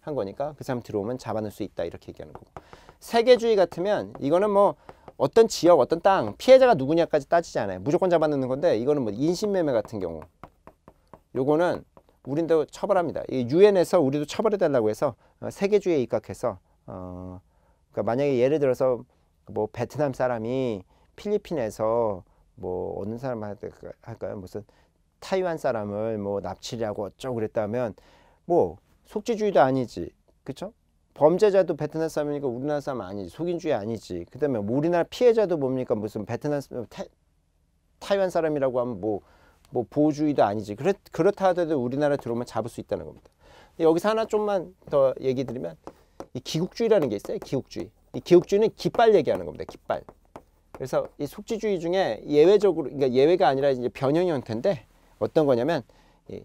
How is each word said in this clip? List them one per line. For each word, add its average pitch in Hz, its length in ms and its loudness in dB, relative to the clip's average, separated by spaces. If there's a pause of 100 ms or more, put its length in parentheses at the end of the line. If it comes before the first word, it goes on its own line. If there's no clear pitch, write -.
한 151 140 -10
거니까 123 420 -6
그 127 60 -14
사람 123 180 -6
들어오면 107 380 -6
잡아놓을 107 320 -6
수 - 120 -10
있다, - 200 -8
이렇게 85 260 -12
얘기하는 78 240 -16
거고. - 140 -20 (520)
세계주의 233 560 4
같으면 175 640 0
이거는 175 300 2
뭐 196 260 2 (420)
어떤 214 320 4
지역, 165 300 6
어떤 165 220 0
땅, 156 360 2
피해자가 247 380 8
누구냐까지 151 520 0
따지지 170 320 0
않아요. 95 220 -4
무조건 165 280 0
잡아놓는 151 380 2
건데 139 300 0
이거는 139 240 0
뭐 107 100 -2
인신매매 165 640 0
같은 110 260 -2
경우, 82 220 -8 (1120)
요거는 143 480 0 (400)
우린도 151 420 0
처벌합니다. 180 640 -2
이 127 200 -2
유엔에서 185 500 6
우리도 147 260 2
처벌해달라고 170 640 0
해서, 120 260 -2 (260)
어, 113 80 -8
세계주의에 190 540 0
입각해서, 107 560 -4 (280)
어, 90 540 -14 (500)
그러니까 110 200 -2
만약에 139 280 0
예를 139 200 2
들어서 127 440 0 (440)
뭐 107 240 -4
베트남 127 420 -4
사람이 120 720 -4 (320)
필리핀에서 113 1080 -2 (320)
뭐 90 460 -6
어느 110 160 -8
사람 120 260 -8
할-, 101 140 -12 (440)
할까요? 107 360 -12
무슨 101 260 -12 (560)
타이완 180 380 -4
사람을 110 600 -4
뭐 101 220 -4
납치를 101 480 -8
하고 104 180 -6
어쩌고 127 300 -8
그랬다면 110 580 -4 (520)
뭐 104 320 2 (280)
속지주의도 208 540 0
아니지, 131 520 2 (340)
그쵸? 180 260 -12 (440)
범죄자도 180 600 4
베트남 156 320 -4
사람이니까 147 400 -4
우리나라 139 320 -4
사람 131 220 -6
아니지, 95 280 -10
속인주의 160 440 -4
아니지. 101 580 -6
그다음에 131 280 -2
뭐 107 180 -2
우리나라 170 260 0
피해자도 220 540 2
뭡니까? 131 360 -2
무슨 107 320 -6
베트남 143 360 -4
사-, 120 280 -10
타-, - 140 -14 (960)
타이완 196 300 0
사람이라고 147 500 0
하면 120 220 -4
뭐, 104 180 -2 (500)
뭐 120 200 -2
보호주의도 147 560 2
아니지. 104 300 -4
그렇-, 147 180 0 (180)
그렇다 190 380 2
하더라도 160 340 0
우리나라 143 320 0
들어오면 120 300 -6
잡을 113 240 -6
수 - 100 -16
있다는 87 260 -6
겁니다. - 240 -20 (420)
근데 - 120 -6
여기서 165 240 4
하나 220 160 0
좀만 202 500 -2 (160)
더 135 300 4
얘기 131 240 -2
드리면 139 320 -10 (580)
이 127 60 -8
기국주의라는 185 720 0
게 104 80 -4
있어요. 98 220 -8
기국주의. - 520 -8 (220)
이 127 80 -8
기국주의는 196 560 4
깃발 226 380 2
얘기하는 113 300 2
겁니다. 80 220 -12
깃발. - 360 -8 (680)
그래서 135 460 -6
이 143 100 -6
속지주의 208 540 -6
중에 170 440 -2
예외적으로, 160 600 6
그러니까 135 260 -2
예외가 160 380 4
아니라 135 220 2
이제 123 180 -2
변형의 156 400 0
형태인데 127 560 -4 (340)
어떤 147 260 2
거냐면 135 380 2 (460)
이 95 160 -12